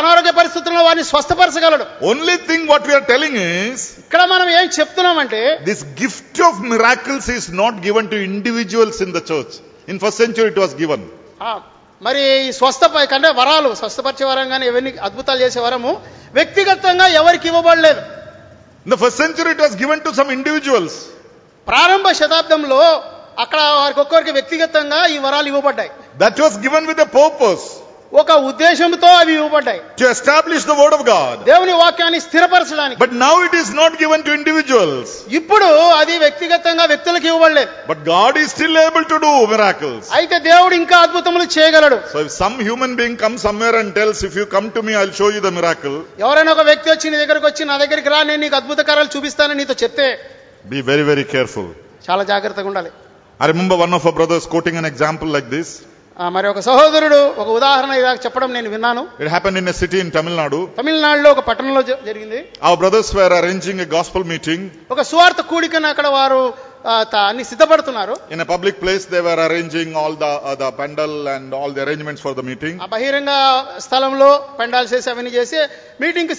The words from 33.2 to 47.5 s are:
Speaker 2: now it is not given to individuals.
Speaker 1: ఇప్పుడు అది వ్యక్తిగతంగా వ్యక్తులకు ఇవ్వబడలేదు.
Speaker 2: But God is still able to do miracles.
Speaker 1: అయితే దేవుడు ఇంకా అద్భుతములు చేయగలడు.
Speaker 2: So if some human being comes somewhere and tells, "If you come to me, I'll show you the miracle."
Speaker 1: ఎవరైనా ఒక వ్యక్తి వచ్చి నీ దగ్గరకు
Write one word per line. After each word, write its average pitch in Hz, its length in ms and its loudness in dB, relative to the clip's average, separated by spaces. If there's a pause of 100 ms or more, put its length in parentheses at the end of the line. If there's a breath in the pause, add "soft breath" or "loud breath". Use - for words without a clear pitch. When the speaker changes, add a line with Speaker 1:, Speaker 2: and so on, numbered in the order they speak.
Speaker 2:
now 294 100 4 (140)
it 339 140 -2
is 208 80 -4 (120)
not 320 120 4 (100)
given 311 240 2
to 294 120 0
individuals. 262 720 0 (300)
Speaker 1:
ఇప్పుడు 381 300 2 (320)
అది 320 140 2 (100)
వ్యక్తిగతంగా 339 680 0
వ్యక్తులకు 320 380 -2
ఇవ్వబడలేదు. 320 400 2 (220)
Speaker 2:
But 156 80 -8 (120)
God 226 300 4
is 294 140 -4
still 320 280 0
able 320 280 0
to 311 120 2
do 302 80 4 (220)
miracles. 160 500 -2 (140)
Speaker 1:
అయితే 349 200 0 (120)
దేవుడు 359 320 6
ఇంకా 349 240 4
అద్భుతములు 349 400 0 (100)
చేయగలడు. 311 420 6 (140)
Speaker 2:
So 147 140 -2
if 139 40 -10 (120)
some 214 120 0 (140)
human 254 320 -4
being 233 220 -4
comes 220 260 -2
somewhere 226 320 0
and 202 180 -4
tells, 214 300 0
"If 165 120 -12
you 202 60 -4 (100)
come 208 200 -2
to 226 120 -2
me, 220 120 -2
I'll 196 200 -4
show 208 160 2
you 202 120 -6
the 175 100 -2
miracle." 147 380 -2 (300)
Speaker 1:
ఎవరైనా 311 300 4
ఒక 311 140 4
వ్యక్తి 302 240 2
వచ్చి 311 200 -4
నీ 302 80 0
దగ్గరకు 302 280 0